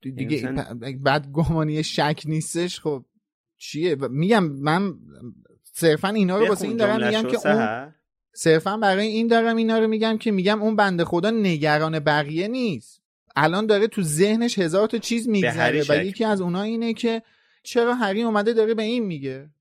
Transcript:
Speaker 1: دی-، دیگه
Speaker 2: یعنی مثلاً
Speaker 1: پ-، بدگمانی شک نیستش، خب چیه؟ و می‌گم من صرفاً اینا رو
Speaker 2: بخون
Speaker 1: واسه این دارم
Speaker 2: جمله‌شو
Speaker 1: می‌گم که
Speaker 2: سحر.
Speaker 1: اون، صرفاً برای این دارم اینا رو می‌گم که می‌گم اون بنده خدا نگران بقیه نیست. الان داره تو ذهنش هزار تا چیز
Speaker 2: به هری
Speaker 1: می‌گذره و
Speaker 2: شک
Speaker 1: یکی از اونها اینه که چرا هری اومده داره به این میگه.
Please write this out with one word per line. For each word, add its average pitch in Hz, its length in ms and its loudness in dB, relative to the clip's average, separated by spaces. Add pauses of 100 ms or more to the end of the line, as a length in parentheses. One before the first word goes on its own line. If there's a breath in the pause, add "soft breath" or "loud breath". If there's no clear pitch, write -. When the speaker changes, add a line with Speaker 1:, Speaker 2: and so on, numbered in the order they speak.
Speaker 1:
دی-، 135 100 -10
دیگه 131 260 -4
Speaker 2:
یعنی 127 220 -4
مثلاً 120 220 -10
Speaker 1:
پ-، 131 240 -12
بدگمانی 151 760 0
شک 151 420 -2
نیستش، 160 540 -4
خب 139 260 -4 (520)
چیه؟ 156 380 -2
و 135 140 -4
می‌گم 180 340 2
من 156 500 -2 (720)
صرفاً 160 440 0
اینا 196 280 2
رو 208 60 2
Speaker 2:
بخون 226 80 4
Speaker 1:
واسه 196 180 0
این 226 100 -4
دارم 214 200 2
Speaker 2:
جمله‌شو 214 200 0
Speaker 1:
می‌گم 226 140 0
که 233 60 0
Speaker 2:
سحر. 214 460 0
Speaker 1:
اون، 151 100 -18 (400)
صرفاً 165 440 2
برای 202 300 2
این 220 200 0
دارم 226 280 4
اینا 226 240 2
رو 220 80 2
می‌گم 220 300 0
که 220 140 -2
می‌گم 202 300 2
اون 220 140 0
بنده 190 300 2
خدا 175 240 0
نگران 160 720 0
بقیه 151 480 0
نیست. 226 540 -6 (340)
الان 165 300 2
داره 214 220 2
تو 214 140 -4
ذهنش 202 580 0
هزار 185 280 2
تا 233 100 -2
چیز 233 320 -4
Speaker 2:
به 190 220 2
هری 120 260 2
Speaker 1:
می‌گذره 151 40 0
و - 20 0
Speaker 2:
شک 180 220 2
Speaker 1:
یکی 196 200 -4
از 208 160 0
اونها 175 200 -2
اینه 226 320 -4
که 226 280 -2 (420 soft breath)
چرا 240 320 0
هری 214 260 0
اومده 220 320 0
داره 220 200 2
به 220 100 -2
این 233 200 -2
میگه. 139 460 -8 (120)